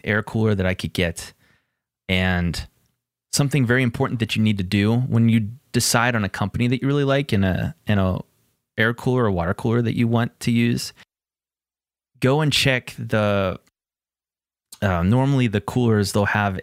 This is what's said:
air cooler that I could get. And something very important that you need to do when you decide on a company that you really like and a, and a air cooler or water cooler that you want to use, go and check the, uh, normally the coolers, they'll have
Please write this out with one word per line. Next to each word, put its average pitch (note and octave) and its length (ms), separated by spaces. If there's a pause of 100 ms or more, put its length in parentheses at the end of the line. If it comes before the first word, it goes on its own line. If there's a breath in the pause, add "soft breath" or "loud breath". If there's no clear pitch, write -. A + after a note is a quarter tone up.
air G#2+ 200
cooler A2 320
that F#2 100
I F#2 80
could F2+ 200
get. - 400 (760)
And F#2 600 (640)
something C#3 340
very B2 180
important B2 360
that A2 160
you A2 80
need G#2+ 140
to G2 60
do G#2 340
when A2+ 320
you A2+ 200 (220)
decide A#2+ 440
on G#2+ 100
a F#2 40
company A#2+ 380
that B2 140
you C3 60
really C#3+ 180
like C#3 260
and G2 140
a, G#2+ 280 (140)
and G#2 120
a F#2 200 (580)
air A2 160
cooler B2+ 320
or G#2 60
water F2 220
cooler A#2 280
that A2+ 140
you A#2 120
want A#2 340
to B2 100
use, A#2 400 (1300 soft breath)
go C3+ 220
and D3 100
check B2+ 460
the, G#2 640 (1200)
uh, F2+ 220
normally B2+ 440
the G#2 140
coolers, A2 500
they'll G#2 140
have G2+ 380